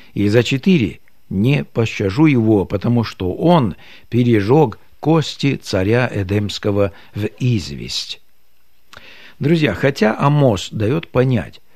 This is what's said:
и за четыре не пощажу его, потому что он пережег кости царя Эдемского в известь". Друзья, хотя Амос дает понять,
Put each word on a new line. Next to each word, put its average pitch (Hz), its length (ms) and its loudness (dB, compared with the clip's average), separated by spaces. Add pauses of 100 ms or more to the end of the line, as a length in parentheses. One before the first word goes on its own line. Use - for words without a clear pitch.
(140)
и 101 140 0
за 117 160 4
четыре 131 560 0 (280)
не 127 360 0
пощажу 113 640 0
его, 110 380 4
потому 117 380 0
что 92 300 -6
он 147 420 2 (340)
пережег 120 680 2 (220)
кости 143 560 -2
царя 110 580 -2
Эдемского 101 800 -2 (240)
в 104 100 -4 (140)
известь". 71 840 -4 (1160)
Друзья, 151 340 0
хотя 208 460 0
Амос 143 500 2
дает 117 380 -2
понять, 127 540 -2 (140)